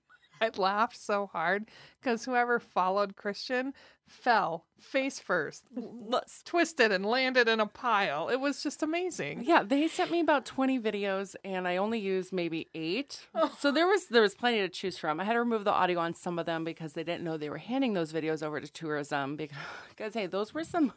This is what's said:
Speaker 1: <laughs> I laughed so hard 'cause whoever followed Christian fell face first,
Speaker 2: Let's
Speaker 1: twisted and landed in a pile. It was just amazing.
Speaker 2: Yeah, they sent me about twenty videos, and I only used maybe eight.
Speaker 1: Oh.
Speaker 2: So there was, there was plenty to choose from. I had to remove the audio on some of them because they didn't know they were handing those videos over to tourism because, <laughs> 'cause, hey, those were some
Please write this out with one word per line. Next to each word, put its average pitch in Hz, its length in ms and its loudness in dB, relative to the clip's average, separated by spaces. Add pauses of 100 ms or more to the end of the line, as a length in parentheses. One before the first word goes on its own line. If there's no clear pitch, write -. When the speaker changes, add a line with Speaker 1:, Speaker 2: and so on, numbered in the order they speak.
(160)
Speaker 1:
<laughs> - 240 -20
I 226 160 2
laughed 202 400 2
so 202 320 0
hard 185 420 0 (320)
'cause 233 220 0
whoever 240 360 2
followed 196 560 0
Christian 254 560 -4 (340)
fell 175 600 0 (120)
face 269 400 -2
first, 151 460 -2 (100)
Speaker 2:
Let's 233 680 -6
Speaker 1:
twisted 254 500 4
and 190 140 0
landed 254 420 4
in 226 100 4
a 220 80 2
pile. 196 640 0
It 240 80 2
was 269 260 -2
just - 200 -4
amazing. 311 600 -2
Speaker 2:
Yeah, 294 180 6
they 277 260 2
sent 349 220 -2
me 339 100 2
about 302 240 2
twenty 262 340 0
videos, 202 640 -2
and 185 240 -4
I 180 120 0
only 220 220 0
used 190 320 -2
maybe 165 420 -2
eight. 170 600 -6
Speaker 1:
Oh. 311 160 2 (100)
Speaker 2:
So 285 120 2
there 311 140 4
was, 392 200 2
there 233 140 6
was 202 140 6
plenty 233 240 0
to 190 100 0
choose 175 300 -6
from. 156 220 -2
I 190 40 -4
had 214 100 0
to 233 40 2
remove 233 260 0
the 202 80 4
audio 175 280 2
on 170 140 0
some 175 240 -4
of 165 60 -2
them 165 200 -2
because 160 280 -8
they 165 120 -6
didn't 170 200 -4
know 160 140 -4
they 147 100 -6
were 147 100 -6
handing 226 360 0
those 165 180 0
videos 156 300 -2
over 151 180 -4
to 151 100 -10
tourism 147 680 -4
because, 147 200 -10 (200)
<laughs> - 200 -20
'cause, 214 160 -8
hey, 214 140 -4
those 190 260 -4
were 311 120 -6
some 320 320 0